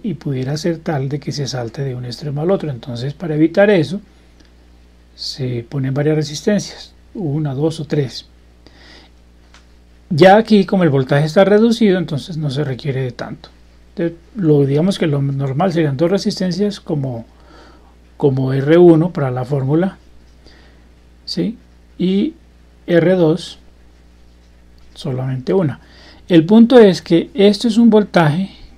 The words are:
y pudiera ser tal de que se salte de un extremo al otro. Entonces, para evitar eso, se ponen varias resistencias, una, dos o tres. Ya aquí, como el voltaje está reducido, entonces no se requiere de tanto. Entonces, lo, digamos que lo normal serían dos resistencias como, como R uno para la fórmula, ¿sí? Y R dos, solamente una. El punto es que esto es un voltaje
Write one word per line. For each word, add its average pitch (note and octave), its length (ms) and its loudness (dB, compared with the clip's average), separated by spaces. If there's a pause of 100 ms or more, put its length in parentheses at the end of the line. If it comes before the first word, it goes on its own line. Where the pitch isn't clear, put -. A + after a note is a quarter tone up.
y F#3+ 100 -6
pudiera C3+ 420 -6
ser E3 220 -4
tal C#3+ 300 -6
de C#3+ 100 -6
que C#3+ 140 -10
se C3 160 -8
salte B2 340 -8
de C3 140 -8
un B2 80 -12
extremo C#3 380 -10
al F3 100 -2
otro. D#3 180 -4
Entonces, B2 420 -10
para D#3 220 -8
evitar E3 360 2
eso, F3 300 0 (1160)
se B2 520 -8
ponen C3+ 240 -4
varias D3 220 0
resistencias, D3+ 800 -4 (220)
una, D3 400 -4
dos D#3 260 -4
o C#3 60 -10
tres. C#3+ 400 -6 (1800)
Ya F#3 260 6
aquí, A3 280 4
como F#3 200 0
el D#3+ 60 4
voltaje C#3 360 0
está G3 180 4
reducido, G#3 540 2
entonces D#3 380 -8
no D3+ 140 -6
se C#3 120 -4
requiere C3+ 400 -6
de B2+ 100 -6
tanto. - 380 -14 (400)
Entonces, E3+ 280 -6 (180)
lo, D3+ 280 2
digamos D3+ 320 0
que F3 120 -2
lo C#3+ 120 -2
normal C#3 520 -2
serían D3+ 240 -2
dos E3 160 0
resistencias G3 640 -4
como, C3+ 480 -8 (920)
como C3 360 0
R C#3 260 2
uno E3+ 340 6
para C3+ 200 -4
la B2+ 120 -6
fórmula, D3 540 -2 (1300)
¿sí? F#3 340 -6 (400)
Y G3 360 0 (520)
R F3 300 2
dos, E3 420 0 (1400)
solamente C3 580 -8
una. E3+ 280 -2 (460)
El E3 180 4
punto A3+ 340 6
es G3 220 6
que - 320 0
esto G#3 360 2
es G#3+ 100 -2
un A#3 100 6
voltaje F#3+ 600 2 (280)